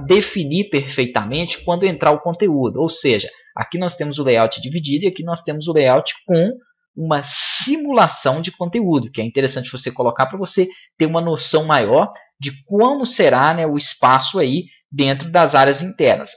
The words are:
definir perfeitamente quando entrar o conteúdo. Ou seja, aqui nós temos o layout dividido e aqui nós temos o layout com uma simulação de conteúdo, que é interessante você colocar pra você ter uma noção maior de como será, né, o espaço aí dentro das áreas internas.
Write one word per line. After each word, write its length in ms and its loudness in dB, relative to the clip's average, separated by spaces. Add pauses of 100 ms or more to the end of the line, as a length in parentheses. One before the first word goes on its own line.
definir 640 0
perfeitamente 960 -4
quando 200 -2
entrar 280 2
o 80 0
conteúdo. 600 -2
Ou 80 0
seja, 400 0 (280)
aqui 220 -8
nós 160 -4
temos 240 -8
o 40 -4
layout 380 2
dividido 460 -4
e 20 2
aqui 160 -6
nós 180 -6
temos 240 -8
o 60 -4
layout 420 2 (100)
com 280 2 (420)
uma 300 -2
simulação 1160 0
de 120 -6
conteúdo, 580 -2
que 100 -8
é 40 -2
interessante 480 -4
você 180 -4
colocar 360 0
pra 120 -12
você 300 0 (280)
ter 100 2
uma 140 -2
noção 440 0
maior 480 2 (280)
de 120 -8 (140)
como 400 2
será, 480 4
né, 120 -2
o 100 -2
espaço 600 2
aí 280 0 (240)
dentro 400 0
das 240 4
áreas 280 4
internas. 540 0